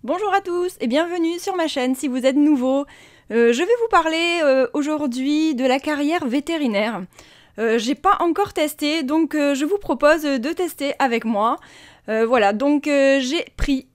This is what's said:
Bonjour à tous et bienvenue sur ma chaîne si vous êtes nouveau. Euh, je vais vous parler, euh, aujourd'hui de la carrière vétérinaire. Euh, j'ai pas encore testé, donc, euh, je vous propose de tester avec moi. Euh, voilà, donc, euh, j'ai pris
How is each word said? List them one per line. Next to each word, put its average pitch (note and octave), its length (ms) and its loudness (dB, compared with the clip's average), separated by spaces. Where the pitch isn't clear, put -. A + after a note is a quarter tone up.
Bonjour F#4 320 -2
à G4 60 2
tous F4+ 400 -4
et B3 80 -2
bienvenue E4+ 500 -2
sur F#4+ 160 -4
ma D#4+ 140 0
chaîne C4 260 -2
si D4 140 -6
vous B3+ 180 -2
êtes C4 80 4
nouveau. C#4 500 2
Euh, A#3 220 4
je A#3 80 0
vais G#4+ 200 2
vous A4+ 120 0
parler, E4+ 500 2
euh, C4 300 2
aujourd'hui D4 800 -2
de B3 100 -4
la C4 140 2
carrière D4+ 480 -2
vétérinaire. A#3 760 -2
Euh, A3+ 180 0
j'ai A#3 160 -2
pas - 240 2
encore F4 360 0
testé, D4+ 500 -2
donc, D4+ 320 0
euh, C#4+ 180 2
je C4+ 100 -2
vous F#4+ 140 -2
propose D4+ 440 2
de C#4 300 -2
tester D#4+ 460 -4
avec A#3 260 0
moi. A3+ 340 0
Euh, A3 180 0
voilà, A3+ 260 4
donc, C#4+ 360 0
euh, C#4 320 4
j'ai C4+ 240 -4
pris C4+ 380 -2